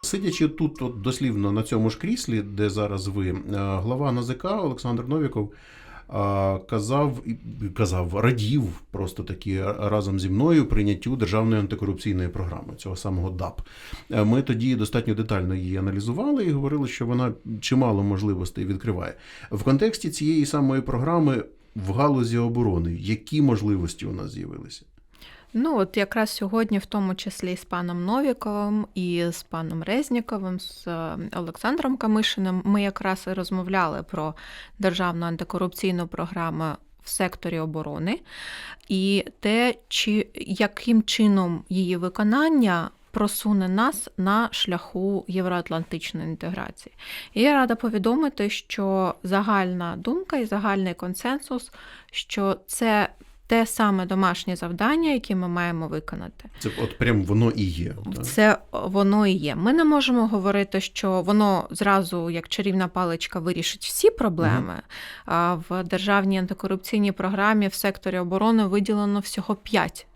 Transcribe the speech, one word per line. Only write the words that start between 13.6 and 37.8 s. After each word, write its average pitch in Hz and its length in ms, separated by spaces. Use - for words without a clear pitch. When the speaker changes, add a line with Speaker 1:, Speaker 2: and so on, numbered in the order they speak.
Speaker 1:
Е, 107 120
ми 117 180
тоді 127 340
достатньо 113 400
детально 95 400
її 92 220
аналізували 120 680
і 170 60
говорили, 139 360
що - 180
вона 120 280
чимало 120 420
можливостей 98 600
відкриває. 90 480
В 104 120
контексті 165 460
цієї 156 360
самої 135 360
програми 135 640
в 95 180
галузі 123 440
оборони, 110 600
які 107 420
можливості 104 640
у 101 60
нас 95 200
з'явилися? - 500
Speaker 2:
Ну, 285 200
от 190 200
якраз 214 320
сьогодні, 214 480
в 190 80
тому 190 300
числі 185 420
з - 80
паном 175 400
Новіковим 214 880
і 175 360
з - 120
паном 165 400
Резніковим, 208 760
з, - 280
е, 165 300
Олександром 254 600
Камишиним, 214 680
ми 202 180
якраз 196 440
і 185 60
розмовляли 185 720
про 156 300
державну 180 460
антикорупційну 175 840
програму 165 640
в - 60
секторі 175 500
оборони 160 600